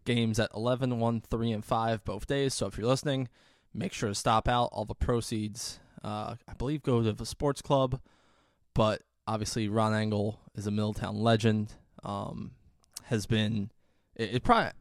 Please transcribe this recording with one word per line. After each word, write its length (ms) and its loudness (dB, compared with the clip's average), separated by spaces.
Games 360 2
at 160 0
eleven, 440 0
one, 220 0
three, 300 -2
and 120 -4
five 400 0
both 220 -8
days. 300 0
So 100 -2
if 120 -6
you're 100 -2
listening, 420 0
make 220 -6
sure 160 -4
to 60 -4
stop 320 2
out. 240 2
All 140 -4
the 100 -8
proceeds, 840 -2
uh, 300 -6
I 80 -14
believe, 260 -4
go 220 2
to 100 2
the 140 -8
sports 340 -2
club. 400 2
But 300 4
obviously, 400 -2
Ron 260 4
Angle 460 0
is 100 -6
a 60 0
Middletown 460 -2
legend, 580 4
um, 480 -8
has 220 -2
been, 460 0
it, 200 -4
it 80 -2
probably, 380 4